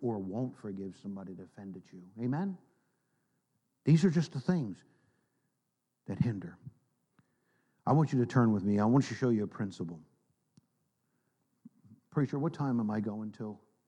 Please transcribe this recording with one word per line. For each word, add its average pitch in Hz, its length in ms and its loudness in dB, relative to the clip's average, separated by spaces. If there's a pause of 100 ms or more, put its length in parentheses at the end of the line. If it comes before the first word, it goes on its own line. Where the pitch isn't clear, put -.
or 113 160 0
won't 110 360 -4
forgive 98 460 -8
somebody 98 320 -10
that 92 100 -14
offended 92 380 -14 (100)
you. 90 100 -18 (220)
Amen? 170 360 -2 (1300)
These 156 200 6
are 185 60 4
just 160 220 0
the 143 60 -6
things 131 380 -2 (1300)
that 95 140 -4
hinder. 95 360 -2 (1300)
I 127 60 4
want 147 200 4
you 131 60 4
to 120 80 4
turn 117 260 6
with 98 100 0
me. 101 140 4
I 104 80 4
want 127 200 6
you 117 100 -8
to - 40 -8
show 127 100 2
you 107 160 2
a - 20 -4
principle. 87 520 -8 (2000)
Preacher, 143 260 0
what 156 160 -2
time 131 260 -2
am 107 120 0
I 107 80 -2
going 107 320 -6
till? 107 280 -12 (280)